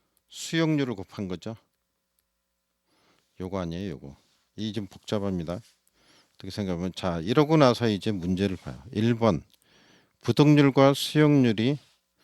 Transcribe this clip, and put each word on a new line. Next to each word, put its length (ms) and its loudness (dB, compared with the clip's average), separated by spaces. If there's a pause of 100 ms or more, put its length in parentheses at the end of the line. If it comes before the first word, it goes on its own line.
(300)
수용률을 640 -2
곱한 340 -10
거죠. 280 -10 (1800)
요거 180 -8
아니에요, 340 -8
요거. 240 -16 (400)
이 160 -8
좀 140 -8
복잡합니다. 720 -6 (760)
어떻게 160 -16
생각하면, 440 -6
자, 260 -4
이러고 360 2
나서 320 4
이제 240 -2
문제를 440 -2
봐요. 240 -14 (120)
일 220 0
번, 280 0 (800)
부등률과 720 4
수용률이, 840 2 (460)